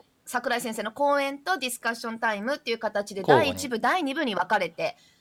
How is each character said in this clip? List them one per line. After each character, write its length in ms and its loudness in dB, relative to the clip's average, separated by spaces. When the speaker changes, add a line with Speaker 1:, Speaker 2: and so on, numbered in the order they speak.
Speaker 1:
桜 340 -2
井 40 -4
先 140 -4
生 80 -4
の 80 -6
講 280 2
演 200 -2
と 180 0
デ 100 -4
ィ 40 -6
ス 100 -8
カ 80 -2
ッ 60 -2
シ 120 -8
ョ 40 -4
ン 80 -8
タ 160 0
イ 60 -4
ム 140 -2
っ 40 -6
て 100 -6
い 60 0
う 20 0
形 380 -4
で、 60 -4
Speaker 2:
交 120 6
互 120 8
に。 80 2
Speaker 1:
第 40 -10
一 120 -6
部、 100 -2
第 240 2
二 100 -2
部 100 -2
に 120 0
分 120 0
か 120 2
れ 100 -2
て、 260 -4